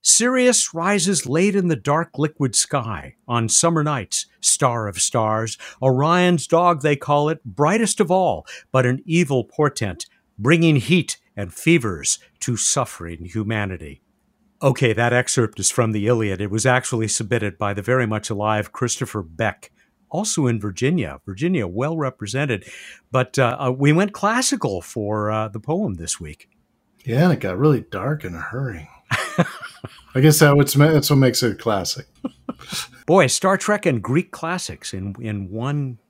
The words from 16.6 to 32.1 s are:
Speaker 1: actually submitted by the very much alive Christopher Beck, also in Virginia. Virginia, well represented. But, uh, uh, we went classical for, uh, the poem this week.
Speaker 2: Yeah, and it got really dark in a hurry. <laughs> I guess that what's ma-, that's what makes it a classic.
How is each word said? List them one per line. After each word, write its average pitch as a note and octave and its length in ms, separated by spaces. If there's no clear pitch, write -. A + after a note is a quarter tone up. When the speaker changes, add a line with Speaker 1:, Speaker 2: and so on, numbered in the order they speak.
Speaker 1:
actually B2 440
submitted G#2 480
by G2+ 160
the G2+ 80
very B2 260
much G#2+ 220
alive G#2+ 420
Christopher A#2 500
Beck, F2 480
also E3+ 380
in A2+ 140
Virginia. G#2 640
Virginia, A#2 420
well C3 300
represented. B2 680
But, - 260
uh, B2 220
uh, C3 180
we C#3+ 140
went F#3+ 220
classical G#3 680
for, G#2+ 480
uh, A2 200
the G#2+ 100
poem D#3 360
this D#2+ 260
week. D2+ 280
Speaker 2:
Yeah, C3 220
and F3 80
it - 80
got F#2 180
really C#3 220
dark C3 420
in F2+ 100
a E2 60
hurry. A2 500
<laughs> - 120
I C3 60
guess D3+ 180
that C#3+ 160
what's C#3+ 220
ma-, D3 100
that's D3+ 220
what D3 80
makes B2+ 260
it A2+ 80
a - 40
classic. - 520